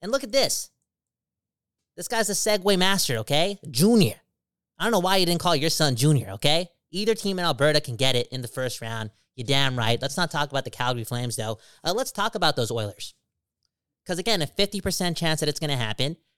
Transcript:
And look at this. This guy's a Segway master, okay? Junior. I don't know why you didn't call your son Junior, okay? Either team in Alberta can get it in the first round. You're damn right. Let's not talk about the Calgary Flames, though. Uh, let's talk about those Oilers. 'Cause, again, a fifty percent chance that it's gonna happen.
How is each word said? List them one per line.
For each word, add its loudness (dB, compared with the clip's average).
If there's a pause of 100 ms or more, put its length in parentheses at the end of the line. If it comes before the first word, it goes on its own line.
And -6
look -2
at -10
this. 0 (1200)
This -12
guy's 0
a -2
Segway 2
master, 2
okay? 0 (140)
Junior. 6 (600)
I -6
don't 0
know 4
why 2
you 4
didn't 2
call 2
your 0
son 2
Junior, 2
okay? 0 (240)
Either 0
team -4
in -2
Alberta 2
can -10
get 2
it -2
in -8
the -10
first -6
round. -8 (260)
You're -8
damn 2
right. 0
Let's -6
not 0
talk -2
about -4
the -10
Calgary -4
Flames, -6
though. -6 (280)
Uh, 0
let's -4
talk -4
about 0
those -2
Oilers. -6 (920)
'Cause, -4
again, 0
a -2
fifty -2
percent -2
chance 0
that 0
it's -2
gonna -2
happen. -2 (200)